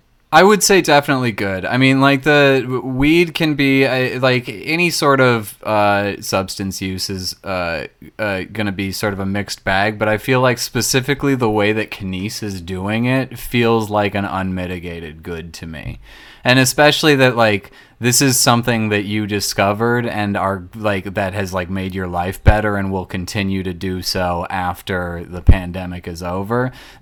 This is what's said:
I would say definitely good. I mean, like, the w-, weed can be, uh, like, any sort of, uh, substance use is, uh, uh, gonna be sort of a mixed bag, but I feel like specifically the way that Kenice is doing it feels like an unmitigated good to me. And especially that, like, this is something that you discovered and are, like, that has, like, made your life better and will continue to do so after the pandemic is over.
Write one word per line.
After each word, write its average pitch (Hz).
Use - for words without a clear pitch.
I 165
would 208
say 190
definitely 139
good. 95
I 123
mean, 135
like, 139
the 143
w-, 127
weed 147
can 156
be, 135
uh, 127
like, 127
any 160
sort 139
of, 117
uh, 101
substance 95
use 95
is, 95
uh, 85
uh, 98
gonna 104
be 95
sort 104
of 95
a 98
mixed 98
bag, 101
but 107
I 107
feel 127
like 127
specifically 135
the 117
way 107
that 107
Kenice 95
is 98
doing 95
it 127
feels 113
like 104
an 101
unmitigated 90
good 82
to -
me. 80
And 123
especially 147
that, 127
like, 107
this 120
is 135
something 117
that 104
you 104
discovered 104
and 104
are, 95
like, 101
that 95
has, 98
like, 90
made 95
your 92
life 87
better 104
and 98
will 92
continue 95
to 92
do 92
so 90
after 90
the 90
pandemic 90
is 85
over. 101